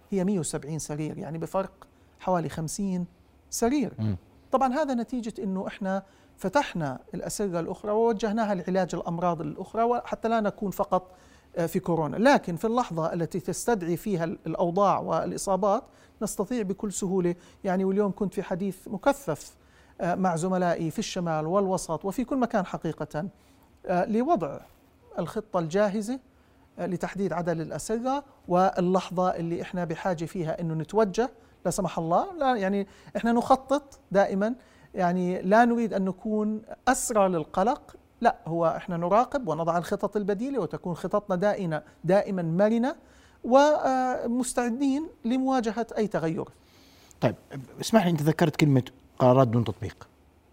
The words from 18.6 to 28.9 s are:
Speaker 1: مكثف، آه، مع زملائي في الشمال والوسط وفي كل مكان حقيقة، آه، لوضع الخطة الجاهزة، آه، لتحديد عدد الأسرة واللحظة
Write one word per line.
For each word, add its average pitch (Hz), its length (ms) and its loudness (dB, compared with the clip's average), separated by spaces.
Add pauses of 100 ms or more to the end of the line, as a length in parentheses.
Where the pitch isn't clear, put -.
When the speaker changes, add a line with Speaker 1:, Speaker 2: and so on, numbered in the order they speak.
Speaker 1:
مكثف، - 680 -2 (440)
آه، 175 140 0
مع 180 220 2
زملائي 175 540 0
في - 80 -8
الشمال 165 480 -2
والوسط 185 580 0
وفي 196 200 -4
كل 277 140 -2
مكان 226 280 0
حقيقة، 156 640 -6 (580)
آه، 180 180 2
لوضع 214 560 0 (580)
الخطة 190 400 -4
الجاهزة، 202 600 0 (580)
آه، 175 80 -4
لتحديد 180 460 -2
عدد 165 280 -2
الأسرة 240 640 -4 (240)
واللحظة 180 800 2